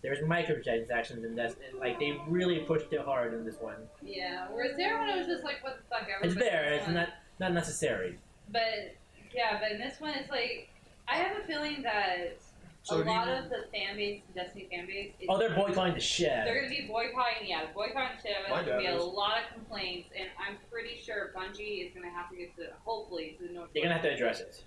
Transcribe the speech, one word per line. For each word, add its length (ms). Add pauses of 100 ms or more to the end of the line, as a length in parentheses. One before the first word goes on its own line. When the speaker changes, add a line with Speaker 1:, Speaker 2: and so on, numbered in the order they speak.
Speaker 1:
There's 180
microtransactions 1040
in 100
this, 220 (100)
and, 140
like, 180
they 300
really 320
pushed 320
it 140
hard 280
in 120
this 160
one. 260 (140)
Speaker 2:
Yeah, 500
whereas 240
the 80
other 160
one, 100
I 80
was 100
just 180
like, 180
"What 140
the 120
fuck, 200
Speaker 1:
It's 60 (100)
Speaker 2:
everybody 240
Speaker 1:
there, 220
Speaker 2:
wants 80
Speaker 1:
it's 80
Speaker 2:
one." 80
Speaker 1:
not, 140 (300)
not 140
necessary. 680 (320)
Speaker 2:
But, 440 (380)
yeah, 280
but 100
in 80
this 220
one, 140
it's 140
like, 380 (400)
I 80
have 220
a 100
feeling 360
that 540 (460)
Speaker 3:
So 160
Speaker 2:
a 60
Speaker 3:
do 40
Speaker 2:
lot 180
Speaker 3:
you 60
Speaker 2:
of 160
the 220
fan 240
base, 280 (120)
Destiny 340
fan 180
base, 340
is 80
Speaker 1:
Oh, 80
they're 180
boycotting 380
the 80
shit. 260 (160)
Speaker 2:
they're 180
gonna 140
be 100
boycotting, 640
yeah, 260
boycotting 480
shit. 140 (140)
Speaker 3:
My 80
Speaker 2:
There's 100
gonna 120
be 80
Speaker 3:
dad 80
Speaker 2:
a 20
Speaker 3:
is. 80
Speaker 2:
lot 320
of 160
complaints, 560 (100)
and 80 (100)
I'm 200 (120)
pretty 300
sure 340
Bungie 540
is 60
gonna 180
have 180
to 60
get 220
to, 160 (100)
hopefully, 560
to 80
the 60
North 200
Speaker 1:
They're 100
gonna 120
have 80
to 60
Speaker 2:
Pole. 80
Speaker 1:
address 240
it. 260